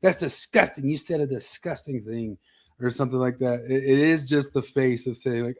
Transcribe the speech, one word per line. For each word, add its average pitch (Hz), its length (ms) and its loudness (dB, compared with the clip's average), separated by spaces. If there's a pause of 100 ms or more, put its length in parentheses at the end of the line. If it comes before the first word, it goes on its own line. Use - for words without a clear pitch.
That's 185 180 4
disgusting. 147 680 0
You 151 80 0
said 160 240 -2
a 143 60 0
disgusting 135 760 -6
thing, 110 360 -8 (440)
or 123 100 0
something 127 280 0
like 127 200 0
that. 123 300 0
It, 131 140 0
it 135 160 6
is 156 280 4
just 143 260 0
the 135 80 0
face 127 460 0
of 117 100 -6
saying, 120 280 -2
like 123 140 -6